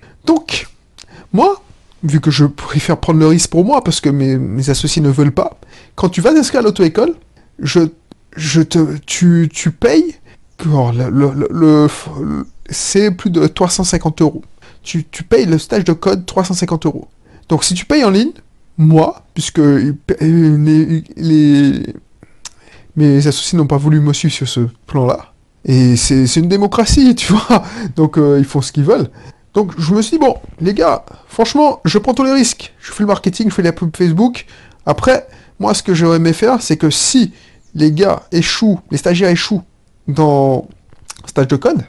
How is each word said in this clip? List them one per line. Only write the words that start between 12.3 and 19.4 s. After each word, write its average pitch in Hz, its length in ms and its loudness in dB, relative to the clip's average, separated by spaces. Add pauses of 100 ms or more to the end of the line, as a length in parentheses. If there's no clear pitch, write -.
c'est 196 420 -2
plus 180 200 -6
de 165 160 0
trois 175 240 -2
cent - 140 -4
cinquante 165 380 -4
euros. 156 200 -2 (400)
Tu, 160 220 -6
tu - 200 -16
payes 226 220 2
le 160 120 0
stage 208 260 -4
de 170 80 0
code 185 340 -2
trois 185 180 -4
cent 185 100 -4
cinquante 170 320 -4
euros. - 220 -6 (400)
Donc 160 160 0
si 185 100 -2
tu 175 100 -8
payes 285 200 2
en 202 60 4
ligne, 220 220 0 (460)
moi, 156 440 2 (120)
puisque - 240 -6